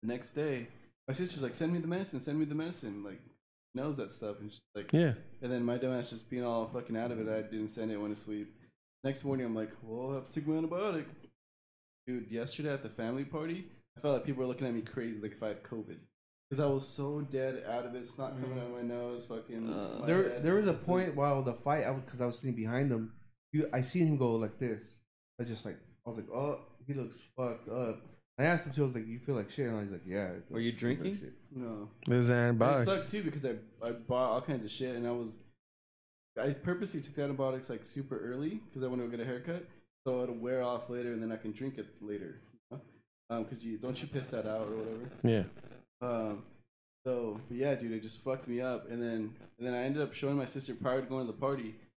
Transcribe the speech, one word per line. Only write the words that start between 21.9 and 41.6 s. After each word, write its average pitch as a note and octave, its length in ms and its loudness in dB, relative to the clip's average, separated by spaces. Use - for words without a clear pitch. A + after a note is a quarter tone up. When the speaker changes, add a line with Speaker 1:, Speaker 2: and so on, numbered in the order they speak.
Speaker 3:
was, C3+ 140 -2
'cause B2+ 140 -10
I B2 60 4
was A#2+ 140 0
sitting B2+ 160 0
behind A#2+ 360 4
him, A2+ 220 0
you, D3+ 180 4
I B2+ 100 4
seen E3 260 6
him D3 100 6
go B2 180 6
like A2 220 0
this. A2 400 -4
I A#2+ 60 -2
just A#2 180 -6
like, F#2+ 140 -6
I A#2+ 40 -8
was A2+ 80 -6
like, G#2+ 120 -8
"Oh, C#3 360 0
he C#3 80 -4
looks B2 280 -4
fucked A#2 320 -2
up." A#2 320 -2
I C3 80 4
asked E3 200 4
him C#3+ 80 -6
too, D3+ 80 2
I C#3+ 60 6
was B2 80 -2
like, A2 120 -4
"You A#2 120 -6
feel C3+ 160 0
like G2+ 140 0
shit?" C3 200 0
And A2 120 0
he's G2+ 100 -2
like, E2+ 140 -8
"Yeah, F#2+ 200 0
I F2+ 160 -4
feel - 80 -14
Speaker 4:
Were A2+ 100 -2
you A#2 140 2
Speaker 3:
super A2+ 60 -8
Speaker 4:
drinking? F#3 240 -2
Speaker 3:
shit." - 140 -10
Speaker 1:
No. A2+ 380 -6
Speaker 2:
There's B2 220 8
Speaker 1:
And B2 80 8
it A#2+ 40 6
Speaker 2:
antibiotics. A#2+ 440 8
Speaker 1:
sucked F#3+ 240 2
too G#3 140 0
because C#3+ 220 0
I, A#2 120 0
I A#2 120 -2
bought B2 380 2
all B2 100 4
kinds B2+ 240 -2
of G2+ 60 -6
shit B2+ 240 -2
and A#2+ 120 0
I A#2+ 40 2
was, A#2+ 260 -4
I C3 160 2
purposely F3 480 -2
took - 140 -10
the D3 80 0
antibiotics, C3 460 0
like, A#2 160 -4
super C3+ 340 -6
early D3 420 -4
'cause C3 100 -4
I C3 40 0
wanna B2 160 0
go A#2 80 -2
get A#2+ 80 -4
a A#2 60 -2
haircut. C3 400 -4
So B2+ 180 2
it'll B2 120 -2
wear B2+ 280 0
off A#2+ 260 0
later A#2+ 240 -2
and A2+ 80 -2
then A2 100 -2
I A2+ 60 -4
can A2 140 -6
drink C3 260 -6